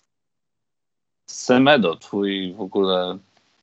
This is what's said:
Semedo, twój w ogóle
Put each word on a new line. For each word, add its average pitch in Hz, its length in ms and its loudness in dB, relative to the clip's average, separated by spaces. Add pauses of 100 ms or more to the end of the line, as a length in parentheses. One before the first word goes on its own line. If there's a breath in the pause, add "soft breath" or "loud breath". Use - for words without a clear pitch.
(1300)
Semedo, 127 680 2
twój 98 580 -4
w 107 80 -12
ogóle 92 560 -2 (460)